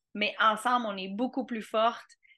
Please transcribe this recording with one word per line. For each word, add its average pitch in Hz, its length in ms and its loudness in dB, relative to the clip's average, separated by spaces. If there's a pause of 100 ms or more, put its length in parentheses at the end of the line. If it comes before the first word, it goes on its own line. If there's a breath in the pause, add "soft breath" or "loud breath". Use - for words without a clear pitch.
(140)
mais 208 260 -2
ensemble, 226 480 4
on 196 80 -4
est 190 120 -6
beaucoup 240 380 -4
plus 220 160 -6
fortes. 226 560 0 (200 soft breath)